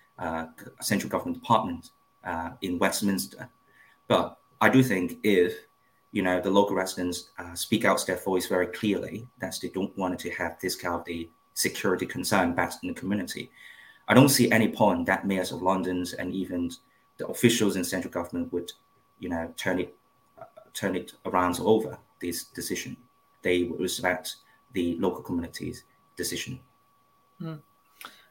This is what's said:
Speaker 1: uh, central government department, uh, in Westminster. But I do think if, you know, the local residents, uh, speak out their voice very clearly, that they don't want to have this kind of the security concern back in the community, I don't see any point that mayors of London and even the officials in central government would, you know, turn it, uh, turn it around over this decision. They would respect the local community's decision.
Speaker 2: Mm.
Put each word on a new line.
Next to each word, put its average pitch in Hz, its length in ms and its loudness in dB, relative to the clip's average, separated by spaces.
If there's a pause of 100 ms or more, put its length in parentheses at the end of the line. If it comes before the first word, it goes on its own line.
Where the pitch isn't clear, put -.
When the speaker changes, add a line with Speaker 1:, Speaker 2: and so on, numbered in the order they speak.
(180)
Speaker 1:
uh, 82 280 -4 (340)
central 98 300 -2
government 90 320 -4
department, 95 480 0 (340)
uh, 82 260 -6 (120)
in 87 160 -2
Westminster. 98 720 -2 (600)
But 90 300 2 (220)
I 110 80 6
do 127 140 8
think 92 400 -2
if, 90 300 4 (600)
you 101 100 0
know, 90 180 2
the 92 100 0
local 101 260 4
residents, 92 600 -4
uh, 87 160 -14
speak 101 300 -2
out 95 220 2
their 92 100 0
voice 92 300 -2
very 92 220 0
clearly, 104 580 -2 (140)
that - 200 -8
they - 80 -6
don't 98 300 -6
want 90 220 -2
to - 100 -8
have 85 300 -6
this 90 160 -2
kind 87 180 -4
of 82 100 -6
the 82 240 -8 (260)
security 92 520 0
concern 90 480 0
back 87 180 0 (100)
in 92 60 -6
the 85 60 -6
community, 95 560 -4 (580)
I 107 60 6
don't 135 140 10
see 131 220 6
any 113 180 6
point 87 380 2
that 95 200 0
mayors 92 260 0
of 85 100 -6
London 90 440 0 (120)
and 92 140 -6
even 90 380 -4 (480)
the - 80 -6
officials 104 500 4
in 90 80 -2
central 90 280 -4
government 85 400 -4
would, 87 200 -4 (460)
you 90 100 -8
know, 82 280 -4
turn 90 240 0
it, - 160 -8 (420)
uh, - 60 -16 (300)
turn 95 220 -2
it 90 160 -8 (120)
around 90 360 2
over 110 380 4 (220)
this 87 240 -6
decision. - 520 -8 (460)
They 90 220 4
would 85 160 -4
respect 90 560 -2 (360)
the 85 260 0
local 90 240 -2
community's 85 600 -6 (320)
decision. - 440 -6 (800)
Speaker 2:
Mm. 160 200 -10 (720)